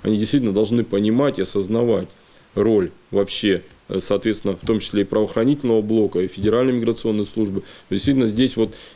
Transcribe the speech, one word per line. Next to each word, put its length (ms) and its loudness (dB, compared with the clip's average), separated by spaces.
они 160 0
действительно 340 0
должны 300 2
понимать 560 0
и 40 -2
осознавать 680 0
роль 340 2
вообще, 500 0
э, 120 -4
соответственно, 600 -2
в 60 -12
том 140 0
числе 220 -2
и 20 0
правоохранительного 800 0
блока, 360 0
и 80 0
Федеральной 460 0
миграционной 540 -2
службы. 360 -4
Действительно, 380 2
здесь 300 0
вот, 180 0